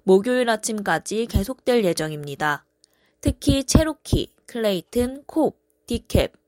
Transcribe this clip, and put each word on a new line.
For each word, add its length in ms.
목요일 460
아침까지 800
계속될 580
예정입니다. 800
특히 440
체로키, 680
클레이튼, 800
콥, 340
디캡, 440